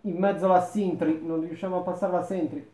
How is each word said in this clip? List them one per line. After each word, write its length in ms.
in 160
mezzo 280
la 140
sentry, 640
non 160
riusciamo 380
a 40
passare 300
la 100
sentry. 520